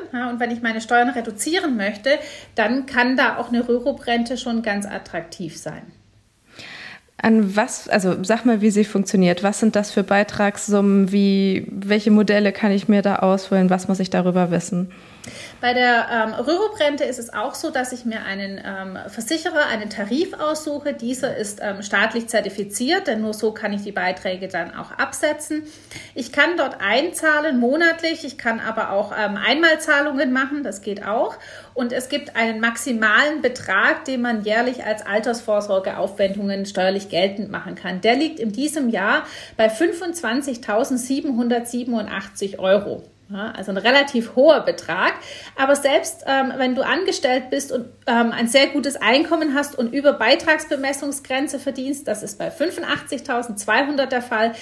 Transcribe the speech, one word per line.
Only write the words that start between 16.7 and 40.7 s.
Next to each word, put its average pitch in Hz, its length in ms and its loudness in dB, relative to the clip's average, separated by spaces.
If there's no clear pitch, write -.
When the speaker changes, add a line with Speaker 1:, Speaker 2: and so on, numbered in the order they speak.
Speaker 1:
ist 247 160 -4
es 233 120 -12
auch 220 220 -4
so, 320 160 -4
dass 254 220 -2
ich 240 120 -10
mir 220 200 -6
einen, 196 340 -8
ähm, 190 480 -10
Versicherer, 311 640 -2
einen 214 180 -4
Tarif 226 460 -2
aussuche. 302 600 -4
Dieser 247 420 -4
ist, 208 260 -6
ähm, 202 220 -6
staatlich 226 420 0
zertifiziert, 233 800 -2
denn 220 140 0
nur 214 120 -2
so 214 200 -2
kann 214 200 -6
ich 202 100 -4
die 202 100 -10
Beiträge 185 560 -4
dann 170 260 -6
auch - 160 -12
absetzen. 302 720 -4
Ich - 160 -8
kann 320 240 2
dort 277 240 -2
einzahlen 302 800 2
monatlich, 330 640 2
ich 262 120 -12
kann 226 220 -2
aber 220 320 -4
auch, 202 220 -2
ähm, 202 240 -2
Einmalzahlungen 294 960 2
machen, 269 320 -2
das 196 180 -8
geht 202 240 -8
auch. 254 300 -2
Und 240 200 -4
es 254 160 -4
gibt - 260 -6
einen 226 240 0
maximalen 233 840 2
Betrag, 233 640 0
den 262 180 -2
man 233 200 -2
jährlich 240 420 0
als 214 220 -4
Altersvorsorgeaufwendungen 202 1600 -2
steuerlich 196 440 0
geltend 190 420 0
machen 175 240 -8
kann. 185 240 -6
Der 226 160 4
liegt 311 240 0
in 220 100 -2
diesem 277 380 -2
Jahr 226 340 2
bei 220 140 4
fünfundzwanzigtausendsiebenhundertsiebenundachtzig 240 3000 -2